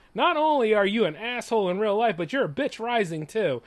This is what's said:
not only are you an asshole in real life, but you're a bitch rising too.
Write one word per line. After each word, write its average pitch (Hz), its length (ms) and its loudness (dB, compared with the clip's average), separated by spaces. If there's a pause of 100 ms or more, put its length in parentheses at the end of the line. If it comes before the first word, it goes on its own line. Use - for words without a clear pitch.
(140)
not 277 220 2
only 294 380 2
are 202 140 4
you 214 180 2
an 156 100 -2
asshole 220 540 -2
in 180 100 -2
real 208 160 0
life, 214 220 2
but 170 160 -6
you're 269 120 2
a 156 40 -2
bitch 254 280 -4
rising 208 480 -2
too. 151 420 -2